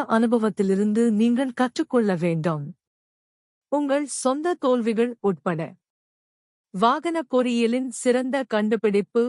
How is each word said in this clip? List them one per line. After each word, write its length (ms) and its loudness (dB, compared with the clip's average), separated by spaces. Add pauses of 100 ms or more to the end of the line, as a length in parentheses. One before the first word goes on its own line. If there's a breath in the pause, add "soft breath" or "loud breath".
அனுபவத்திலிருந்து 1040 2
நீங்கள் 420 2
கற்றுக்கொள்ள 640 0
வேண்டும். 500 -2 (1040)
உங்கள் 380 0
சொந்த 440 -2
தோல்விகள் 680 0
உட்பட. 400 -2 (1120)
வாகன 480 0
பொறியியலின் 680 0
சிறந்த 540 -2
கண்டுபிடிப்பு 840 0